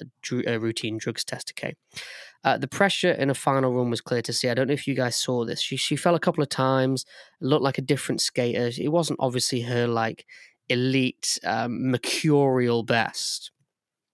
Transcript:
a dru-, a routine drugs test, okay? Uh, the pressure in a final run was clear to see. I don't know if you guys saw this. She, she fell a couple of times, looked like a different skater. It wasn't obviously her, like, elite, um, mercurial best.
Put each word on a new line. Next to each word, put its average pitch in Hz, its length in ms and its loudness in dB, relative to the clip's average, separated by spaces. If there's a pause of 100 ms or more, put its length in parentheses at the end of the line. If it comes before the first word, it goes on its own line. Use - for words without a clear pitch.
a - 40 -10 (180)
dru-, - 240 -4
a 113 120 0
routine 113 400 -4
drugs - 260 -6
test, - 280 -10
okay? - 220 -8 (720)
Uh, 123 140 2
the 135 100 -4
pressure 190 440 2
in 139 180 2
a 131 40 0
final 135 380 2
run 123 180 0
was 117 120 -2
clear 120 200 -2
to 120 100 -6
see. 127 160 -2
I 120 60 0
don't 127 140 0
know 147 60 2
if - 120 -6
you 139 80 -2
guys 123 220 0
saw 123 280 0
this. 117 180 -4
She, - 140 -4
she 143 200 -2
fell 170 180 2
a 160 60 2
couple 160 220 2
of 139 80 0
times, 131 560 2 (340)
looked 135 240 2
like 135 140 0
a 139 40 -4
different 135 380 0
skater. 120 580 0
It 147 140 0
wasn't 156 280 0
obviously 123 420 0
her, 120 240 0
like, 113 400 -2 (420)
elite, 127 760 0
um, 117 460 -2
mercurial 127 920 2
best. - 680 -2 (640)